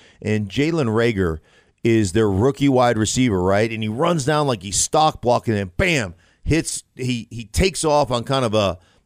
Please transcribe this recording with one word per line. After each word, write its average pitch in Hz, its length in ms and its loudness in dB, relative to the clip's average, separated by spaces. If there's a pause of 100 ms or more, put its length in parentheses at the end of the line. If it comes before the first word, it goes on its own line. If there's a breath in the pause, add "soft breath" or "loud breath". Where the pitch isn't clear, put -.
(220 soft breath)
and 107 260 -2
Jalen 143 380 -2
Reagor 107 540 0 (440 soft breath)
is 110 280 2
their 107 180 4
rookie 135 400 2
wide 123 260 2
receiver, 107 460 0
right? 101 280 2
And 110 120 -8
he 107 80 -4
runs 151 340 -2
down 151 220 0
like 117 160 -2
he's 98 160 -6
stock 156 420 0
blocking, 117 340 0
and 101 220 -4
bam, 143 380 -2 (280 soft breath)
hits. - 420 -2 (120)
He, 123 340 -4
he 113 140 -14
takes 170 400 -2
off 147 260 2
on 120 140 -2
kind 135 220 0
of 104 80 0
a, 98 240 0 (280 soft breath)